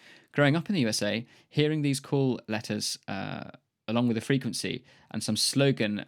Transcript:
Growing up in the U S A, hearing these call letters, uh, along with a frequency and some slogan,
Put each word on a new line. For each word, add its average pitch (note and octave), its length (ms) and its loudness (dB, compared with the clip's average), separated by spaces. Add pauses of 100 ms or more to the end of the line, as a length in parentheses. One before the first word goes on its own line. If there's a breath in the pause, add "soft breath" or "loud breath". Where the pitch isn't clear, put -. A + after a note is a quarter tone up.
(320 soft breath)
Growing C#3+ 240 6
up E3 140 -2
in G#3 60 2
the D#3+ 60 2
U A#2 60 4
S G#2+ 140 0
A, G#2 240 0 (240 soft breath)
hearing D3+ 320 2
these C#3 180 0
call C3+ 480 0
letters, G#2 600 -4
uh, G2 420 -8 (380)
along A#2+ 200 2
with A2+ 80 2
a A2+ 60 -2
frequency - 640 -4 (240 soft breath)
and - 140 -6
some G#2+ 120 -2
slogan, A#2 720 0